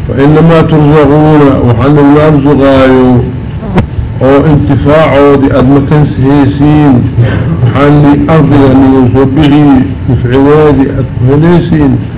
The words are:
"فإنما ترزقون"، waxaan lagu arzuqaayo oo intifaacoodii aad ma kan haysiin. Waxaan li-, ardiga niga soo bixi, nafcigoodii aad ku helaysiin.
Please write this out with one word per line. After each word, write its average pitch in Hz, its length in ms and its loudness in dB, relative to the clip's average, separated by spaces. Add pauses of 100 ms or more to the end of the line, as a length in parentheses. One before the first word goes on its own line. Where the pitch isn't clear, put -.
"فإنما 156 560 2
ترزقون"، 151 800 2 (160)
waxaan 123 340 0
lagu 143 260 2
arzuqaayo 135 920 2 (1040)
oo 135 280 0
intifaacoodii 143 1080 0
aad 131 160 0
ma 139 140 2
kan 151 220 0 (100)
haysiin. 143 800 0 (640)
Waxaan 143 440 0
li-, 143 240 2
ardiga 143 480 0
niga 135 360 2
soo 131 180 0
bixi, 143 360 0 (420)
nafcigoodii 135 840 0
aad - 180 -6
ku - 160 -8
helaysiin. 156 720 0 (240)